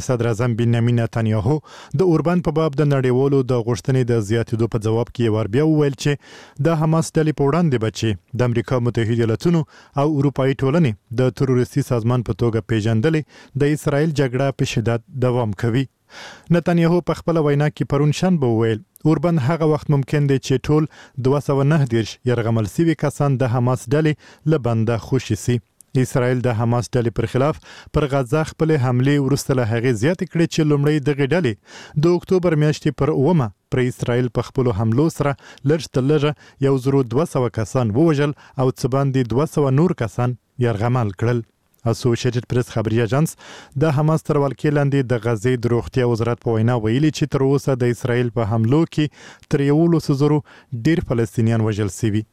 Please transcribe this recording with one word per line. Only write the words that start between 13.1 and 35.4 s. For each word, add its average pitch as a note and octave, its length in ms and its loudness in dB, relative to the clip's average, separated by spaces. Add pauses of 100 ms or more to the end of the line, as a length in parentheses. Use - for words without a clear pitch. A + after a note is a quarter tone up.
د - 20 2 (140)
اسرائیل D3+ 420 -2
جګړه C3+ 280 0 (100)
په C3+ 160 -2
شدت A#2 340 -2 (160)
دوام A#2+ 400 0
کوي. A#2+ 220 0 (720)
نتانیاهو E3+ 420 2 (120)
په D#3 100 -6
خپله E3 260 0
وینا D3 220 2
کې - 260 -6
پرون D3 240 2
شنبه E3 320 2
وویل، A2+ 320 0 (240)
اوربند D#3+ 400 2
هغه D#3 240 0
وخت D3+ 240 -2
ممکن C#3+ 380 0
دی C3+ 100 2
چې - 240 -2
ټول D3+ 240 2 (380)
دوه - 180 0
سوه C#3 240 2
نهه C#3+ 240 2
دېرش A2+ 240 -2 (140)
یرغمل A2+ 420 0
سوي E3 320 0
کسان C#3 380 0
د A#2 100 0
حماس B2 340 -2
ډلې D3+ 240 2 (380)
له D3+ 180 0
بنده A2+ 380 0
خوشي B2 400 -2
سي. A#2+ 120 0 (420)
اسرائیل B2+ 440 0
د B2 120 0
حماس A#2+ 380 0
ډلې A#2 220 0
پر A#2 140 -2
خلاف C3+ 280 0 (380)
پر D3+ 140 2
غزه C#3 380 0
خپلې D#3+ 340 0
حملې C3 380 2
وروسته C#3 380 -2
له B2 100 0
هغې A#2 320 0
زیاتې F3 300 0
کړې E3 220 0
چې - 160 0
لومړی D3 260 2 (120)
دغې C#3+ 260 0
ډلې D#3 200 0 (500)
د F3 140 4
اکتوبر F3 440 0
میاشتې D3+ 380 0
پر C#3+ 140 0
اوومه D3 340 2 (280)
پر B2+ 80 2
اسرائیل B2 440 0 (120)
په A#2 100 -2
خپلو B2 300 0
حملو A#2 260 2 (100)
سره C#3+ 160 -2 (380)